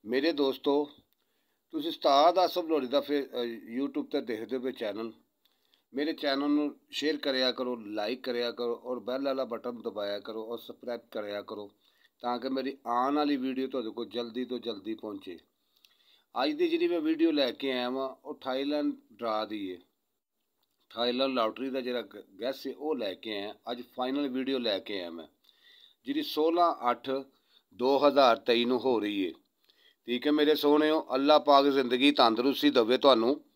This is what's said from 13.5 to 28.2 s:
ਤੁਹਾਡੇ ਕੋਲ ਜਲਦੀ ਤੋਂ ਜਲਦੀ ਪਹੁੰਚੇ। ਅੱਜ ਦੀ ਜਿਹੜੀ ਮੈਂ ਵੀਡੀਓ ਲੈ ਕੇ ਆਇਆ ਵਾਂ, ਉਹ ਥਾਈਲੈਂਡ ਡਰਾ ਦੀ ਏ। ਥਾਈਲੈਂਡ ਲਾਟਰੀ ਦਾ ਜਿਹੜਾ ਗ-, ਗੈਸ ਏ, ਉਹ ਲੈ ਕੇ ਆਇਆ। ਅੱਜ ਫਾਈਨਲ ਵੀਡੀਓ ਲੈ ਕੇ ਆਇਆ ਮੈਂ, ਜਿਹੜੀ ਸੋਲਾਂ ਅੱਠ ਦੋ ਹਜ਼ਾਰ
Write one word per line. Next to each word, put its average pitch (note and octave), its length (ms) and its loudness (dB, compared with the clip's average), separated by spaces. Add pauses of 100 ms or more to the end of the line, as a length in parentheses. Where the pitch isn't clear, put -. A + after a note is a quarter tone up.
ਤੁਹਾਡੇ B2 220 -6
ਕੋਲ A2+ 200 -10
ਜਲਦੀ A#2+ 360 -6
ਤੋਂ B2 140 -6
ਜਲਦੀ G#2+ 360 -8
ਪਹੁੰਚੇ। G2 440 -12 (1040)
ਅੱਜ D3+ 80 0
ਦੀ D#3+ 160 0
ਜਿਹੜੀ E3+ 200 0
ਮੈਂ E3+ 140 0
ਵੀਡੀਓ D#3+ 300 2
ਲੈ C#3 200 2
ਕੇ C3+ 200 -4
ਆਇਆ B2 180 -2
ਵਾਂ, C3+ 200 -4
ਉਹ - 300 -14
ਥਾਈਲੈਂਡ C#3+ 560 -2 (180)
ਡਰਾ A2 320 -4
ਦੀ G#2 240 -8
ਏ। F2+ 100 -10 (1160)
ਥਾਈਲੈਂਡ B2 380 0
ਲਾਟਰੀ A#2 360 -2
ਦਾ C3 120 -6
ਜਿਹੜਾ B2 200 -4
ਗ-, G2 400 -16
ਗੈਸ C3 260 -6
ਏ, B2+ 60 -8
ਉਹ D3+ 220 -6
ਲੈ G#2+ 180 -6
ਕੇ G#2+ 240 -8
ਆਇਆ। G#2 180 -8 (160)
ਅੱਜ B2 100 -8
ਫਾਈਨਲ C3+ 460 -4
ਵੀਡੀਓ C3 320 -2
ਲੈ G#2+ 200 0
ਕੇ G2+ 200 -8
ਆਇਆ F2 100 -8
ਮੈਂ, E2 180 -14 (760)
ਜਿਹੜੀ C#3 180 -4
ਸੋਲਾਂ D#3 720 0
ਅੱਠ A#2+ 180 -4 (640)
ਦੋ C3 340 4
ਹਜ਼ਾਰ B2+ 300 6